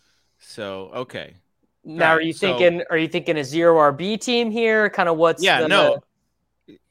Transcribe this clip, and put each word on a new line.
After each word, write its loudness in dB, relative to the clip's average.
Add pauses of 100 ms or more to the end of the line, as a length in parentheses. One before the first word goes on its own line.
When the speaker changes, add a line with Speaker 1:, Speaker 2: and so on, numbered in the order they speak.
(400)
Speaker 1:
So, -12
okay. -12 (480)
Speaker 2:
Now, 0
Speaker 1:
All 4
Speaker 2:
are 4
Speaker 1:
right, -4
Speaker 2:
you -4
Speaker 1:
so -4
Speaker 2:
thinking, 2
are 0
you -2
thinking -4
a -4
zero 2
R 6
B -4
team -2
here? 0
Kinda 0
what's 2
Speaker 1:
Yeah, 2
Speaker 2:
the 0
Speaker 1:
no. 2 (920)